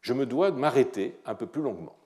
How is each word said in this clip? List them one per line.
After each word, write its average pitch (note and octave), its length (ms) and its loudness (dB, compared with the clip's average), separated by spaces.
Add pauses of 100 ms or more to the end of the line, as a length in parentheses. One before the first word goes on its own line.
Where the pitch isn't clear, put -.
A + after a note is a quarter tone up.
je A#2+ 120 -2
me C3+ 120 2
dois D#3 260 2
de C#3 60 -4
m'arrêter - 680 2
un A2 100 -6
peu A2 120 -8
plus D3+ 140 -6
longuement. F#2 340 -6 (100)